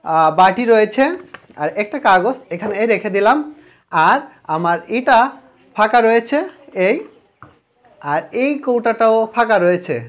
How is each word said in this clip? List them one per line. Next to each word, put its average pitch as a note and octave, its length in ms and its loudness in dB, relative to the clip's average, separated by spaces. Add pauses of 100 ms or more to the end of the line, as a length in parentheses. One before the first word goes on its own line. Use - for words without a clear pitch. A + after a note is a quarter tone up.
আ, D#3+ 120 -2 (220)
বাটি F#3+ 340 2
রয়েছে G#3+ 320 2 (560)
আর D3+ 80 -2 (140)
একটা C#4 160 -8 (100)
কাগজ G3 280 2 (180)
এখানে G#3 200 -8 (180)
রেখে G3+ 240 -4
দিলাম, A3 220 2 (680)
আর B3 100 2 (380)
আমার E3+ 220 -2 (200)
এটা B3 200 4 (580)
ফাঁকা G#3+ 320 2
রয়েছে A#3 300 0 (500)
এই, B3+ 80 0 (1160)
আর D#3 80 -2 (220)
এই C#4+ 100 -2 (140)
কৌটাটাও A3+ 500 0 (180)
ফাঁকা A3 300 2
রয়েছে। F3 320 0 (120)